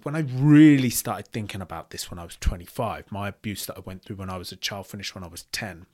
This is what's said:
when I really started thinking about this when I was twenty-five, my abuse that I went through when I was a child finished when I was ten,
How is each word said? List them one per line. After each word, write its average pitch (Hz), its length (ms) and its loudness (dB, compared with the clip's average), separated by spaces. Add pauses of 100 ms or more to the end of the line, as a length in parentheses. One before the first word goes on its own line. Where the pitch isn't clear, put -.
when 147 120 -6
I 160 60 -2
really 143 720 8
started 104 380 -6
thinking 104 340 -8
about 82 280 -12
this - 200 -12
when 92 80 -12
I 85 60 -12
was 85 120 -18
twenty-five, 87 760 -4
my 101 180 -6
abuse 107 380 -10
that - 120 -12
I - 20 -16
went 92 240 -14
through 104 120 -12
when 95 140 -10
I 92 60 -8
was 87 160 -12
a 95 40 -18
child 98 320 -12
finished 98 260 -12
when 95 100 -14
I 85 40 -14
was 87 160 -18
ten, 90 500 -12